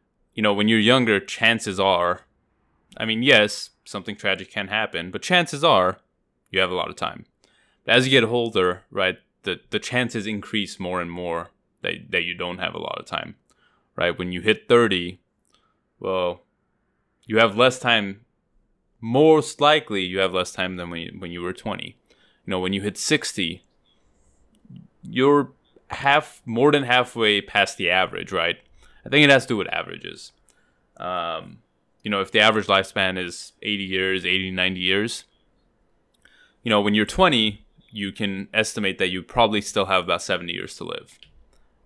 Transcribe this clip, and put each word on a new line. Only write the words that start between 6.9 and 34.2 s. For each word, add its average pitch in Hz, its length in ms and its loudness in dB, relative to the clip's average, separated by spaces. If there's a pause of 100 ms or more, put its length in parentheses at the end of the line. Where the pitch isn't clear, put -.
time. - 300 -8 (600)
As 127 200 4
you 135 60 2
get 127 100 6
older, 110 680 0
right, 92 280 -2 (240)
the, 90 180 -6 (100)
the 107 100 -4
chances 120 460 -4
increase 104 520 -6
more 90 220 -4
and 85 100 -8
more 85 400 -6 (320)
that, 85 300 -6
that 90 100 0
you 87 120 -6
don't 87 240 -8
have 85 160 -6
a 80 60 -10
lot - 200 -8
of - 60 -20
time, - 280 -10 (640)
right? 87 200 0
When 90 140 -6
you 90 100 -6
hit 104 280 0
thirty, 95 520 2 (800)
well, 92 440 -4 (840)
you 110 120 0
have 110 180 4
less 127 240 2
time. 104 440 -2 (760)
Most 147 600 4
likely, 143 440 2
you 90 160 -4
have 92 120 0
less 90 200 -2
time 92 240 -6
than 87 140 -10
when 85 100 -10
you, 85 180 -14
when 87 140 -12
you 87 100 -10
were 90 100 -6
twenty. - 440 -10 (500)
You - 40 -10
know, 92 100 -2
when 92 120 -2
you 98 100 -2
hit 101 140 -6
sixty, - 680 -4 (1400)
you're 139 500 2 (380)
half, 143 540 0
more 120 280 4
than 143 120 2
halfway 117 560 2
past - 380 0
the 87 120 0
average, 90 420 0
right? 87 260 -2 (460)
I - 40 -14
think 147 160 4
it 143 60 6
has 135 140 6
to 120 100 -4
do - 20 -2
with 95 120 -4
averages. - 640 -10 (640)
Um, 85 600 -8 (440)
you 107 80 -6
know, 101 100 0
if 95 100 -4
the 107 100 4
average 107 260 6
lifespan 95 520 0
is 90 340 -12 (100)
eighty 101 220 -4
years, 95 400 -2